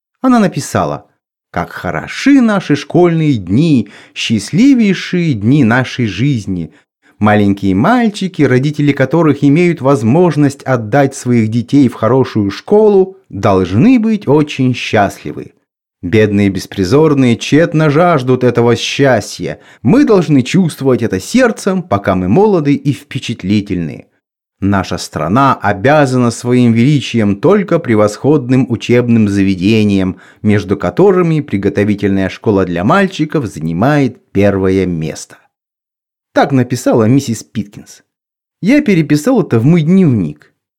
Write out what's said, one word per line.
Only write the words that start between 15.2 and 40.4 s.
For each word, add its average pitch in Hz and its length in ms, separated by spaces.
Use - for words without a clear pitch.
Бедные 101 480
беспризорные 120 840
тщетно 156 540
жаждут 135 540
этого 120 320
счастья. 110 840
Мы 226 220
должны 160 380
чувствовать 135 600
это 98 160
сердцем, 202 640
пока 101 320
мы 92 140
молоды 160 460
и 143 180
впечатлительны. 98 1120
Наша 95 360
страна 113 560
обязана 123 760
своим 123 440
величием 117 680
только 180 380
превосходным 127 920
учебным 117 560
заведениям, 98 920
между 101 340
которыми 175 640
приготовительная 98 880
школа 98 380
для 87 180
мальчиков 165 600
занимает 104 840
первое 95 520
место". 80 540
Так 139 180
написала 127 520
миссис 123 380
Питкинс. - 600
Я 214 220
переписал 165 580
это 120 180
в 110 60
мой 165 160
дневник. 143 720